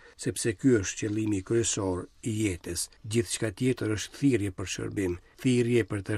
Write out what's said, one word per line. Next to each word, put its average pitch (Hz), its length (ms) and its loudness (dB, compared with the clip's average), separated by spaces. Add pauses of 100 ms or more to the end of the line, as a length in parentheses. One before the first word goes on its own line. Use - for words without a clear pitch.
(160)
sepse - 380 -4
ky 127 260 6
është - 220 -4
qëllimi 104 420 0
kryesor 107 640 0 (160)
i 117 100 -2 (140)
jetës. 87 400 -4 (160)
Gjithçka 110 480 0
tjetër 120 460 0
është - 220 -10
thirrje 110 320 2
për 95 220 -8
shërbim, 104 440 -4 (260)
thirrje 120 400 4
për 101 240 -4
të 107 100 -2